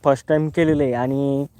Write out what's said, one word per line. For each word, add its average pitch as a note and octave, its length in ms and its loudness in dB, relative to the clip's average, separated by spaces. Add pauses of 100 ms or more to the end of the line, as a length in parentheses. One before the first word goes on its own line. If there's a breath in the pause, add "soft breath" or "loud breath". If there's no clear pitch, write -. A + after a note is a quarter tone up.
फर्स्ट C#3 240 0
टाइम D#3 200 2
केलेलं D#3 340 2
आहे C3 100 0
आणि C#3 540 -2 (140)